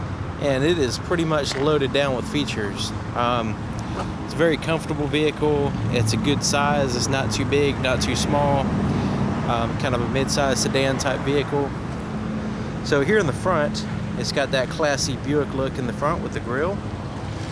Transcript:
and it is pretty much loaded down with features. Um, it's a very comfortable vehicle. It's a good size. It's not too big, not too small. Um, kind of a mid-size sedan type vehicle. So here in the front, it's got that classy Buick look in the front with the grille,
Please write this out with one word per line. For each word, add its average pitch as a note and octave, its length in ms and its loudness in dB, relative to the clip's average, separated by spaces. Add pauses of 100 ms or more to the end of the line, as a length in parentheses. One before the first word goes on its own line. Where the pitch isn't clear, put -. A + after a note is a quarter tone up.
(400)
and C3+ 220 2
it E3+ 160 4
is A#2+ 200 0
pretty E3+ 260 0
much D3+ 320 0
loaded C#3 380 2
down C#3 200 2
with A2+ 160 -4
features. A2 640 -2 (240)
Um, A#2 400 0 (680)
it's - 80 -8
a - 20 -6
very D#3 220 4
comfortable D#3 480 -2
vehicle. C#3+ 680 2 (180)
It's A#2 220 2
a C3+ 60 2
good C#3 260 2
size. C#3+ 500 2
It's A#2+ 140 -2
not C3+ 240 0
too C#3 140 0
big, C#3+ 340 2
not C3 220 2
too B2+ 140 0
small. C#3+ 440 2 (880)
Um, A#2 280 0
kind C3 160 0
of A#2+ 80 2
a A#2 80 0
mid-size C3+ 520 2
sedan C3+ 360 2
type C3 220 0
vehicle. C#3 500 0 (1120)
So C#3+ 160 2
here F#3 180 4
in F#3+ 80 4
the C3+ 60 0
front, D#3 520 0 (340)
it's B2+ 120 -2
got C3+ 200 0
that C3 180 2
classy C#3+ 560 0
Buick C#3 300 0
look C3+ 240 -2
in B2+ 80 -2
the A#2 80 -2
front D3+ 280 0
with G#3+ 120 -6
the - 60 -4
grille, C#3 360 -2 (760)